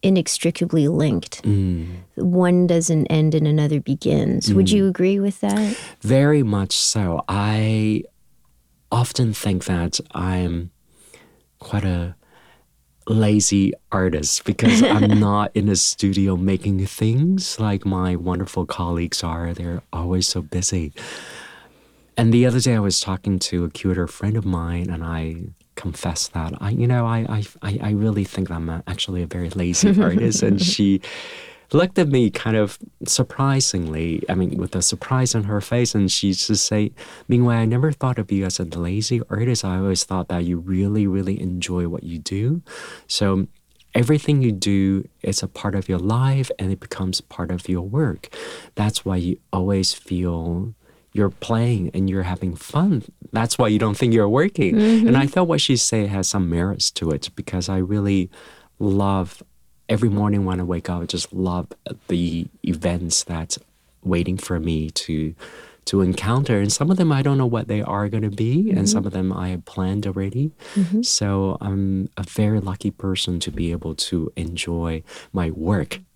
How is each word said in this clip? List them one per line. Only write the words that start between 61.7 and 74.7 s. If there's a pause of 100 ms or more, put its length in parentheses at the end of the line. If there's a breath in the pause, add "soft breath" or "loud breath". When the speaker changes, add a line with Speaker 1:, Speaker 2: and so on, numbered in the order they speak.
Speaker 2:
the (180)
events
that's (440)
waiting
for
me
to, (500 loud breath)
to
encounter.
And
some
of
them,
I
don't
know
what
they
are
gonna
be,
and
Speaker 1:
Mm-hmm.
Speaker 2:
some
of
them
I
have
planned
already. (240 loud breath)
Speaker 1:
Mm-hmm.
Speaker 2:
So
I'm
a
very
lucky
person
to
be
able (160)
to
enjoy (300 loud breath)